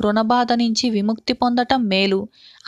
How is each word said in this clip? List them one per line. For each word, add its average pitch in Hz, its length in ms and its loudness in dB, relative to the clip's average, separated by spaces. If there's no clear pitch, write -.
రుణబాధ 226 520 0
నుంచి 233 360 0
విముక్తి 214 440 -2
పొందటం 247 520 0
మేలు," 196 420 0